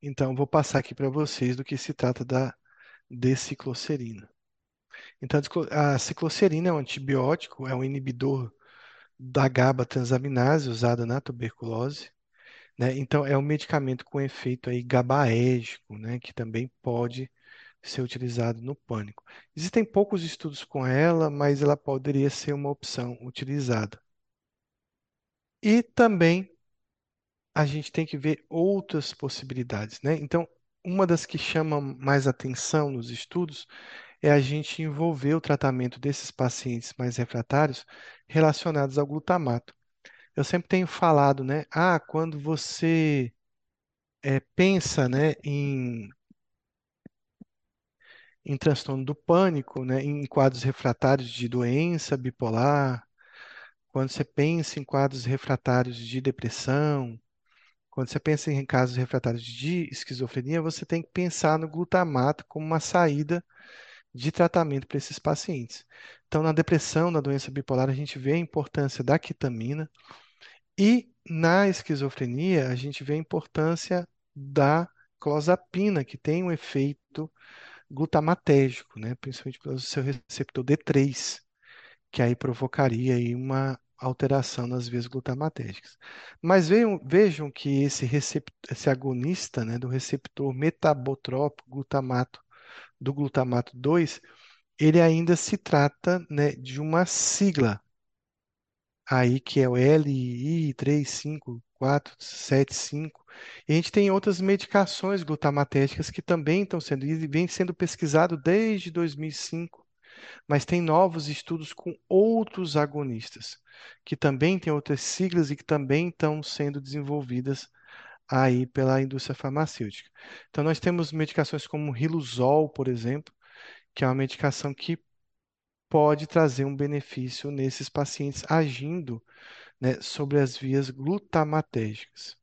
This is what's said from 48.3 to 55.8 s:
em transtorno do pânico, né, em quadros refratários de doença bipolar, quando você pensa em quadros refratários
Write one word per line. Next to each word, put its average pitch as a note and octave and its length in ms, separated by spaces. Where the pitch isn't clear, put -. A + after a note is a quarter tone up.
em C#3+ 120
transtorno C3+ 480
do D3 120
pânico, E3+ 680
né, B2+ 160
em D3 260
quadros C3 360
refratários C3 680
de A#2+ 200
doença C#3 680
bipolar, B2+ 880
quando C3 220
você - 140
pensa D#3 540
em C#3+ 60
quadros C3+ 400
refratários B2 720